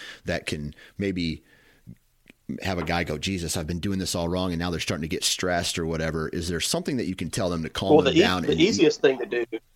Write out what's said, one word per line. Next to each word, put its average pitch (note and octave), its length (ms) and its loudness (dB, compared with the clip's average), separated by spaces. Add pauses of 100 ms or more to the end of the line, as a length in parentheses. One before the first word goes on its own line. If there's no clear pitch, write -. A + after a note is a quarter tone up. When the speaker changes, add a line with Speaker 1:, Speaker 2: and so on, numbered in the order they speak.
(260)
Speaker 1:
that E2+ 200 -4
can D2 280 -6 (240)
maybe F2 460 -2 (1200)
have F#2 160 -2
a E2+ 40 -4
guy E2+ 200 0
go, D#2 160 -4
"Jesus, E2+ 360 -4
I've E2 120 -4
been F2 120 -2
doing G2 200 -2
this F#2 160 -4
all E2+ 120 0
wrong," F2+ 240 0
and E2 80 -2
now F2+ 120 -2
they're E2 80 -2
starting D#2+ 240 -4
to D#2+ 40 -4
get E2 160 -4
stressed F2 540 0
or E2+ 80 -2
whatever? D#2+ 440 -2
Is E2 180 -4
there F2 120 -2
something E3 380 -2
that G#2 80 -2
you F2+ 100 -4
can E2 140 -6
tell F#2+ 200 -2
them E2+ 120 -2
to D#2 80 -6
calm - 240 2
Speaker 2:
Well, D#3 100 10
Speaker 1:
them C3+ 120 2
Speaker 2:
the D#3+ 40 8
e-, F#3+ 40 8
Speaker 1:
down - 180 4
Speaker 2:
the D3 100 0
Speaker 1:
and - 80 2
Speaker 2:
easiest F3 420 4
thing C3 180 4
to A#2 80 -4
do, A#2 180 -2 (300)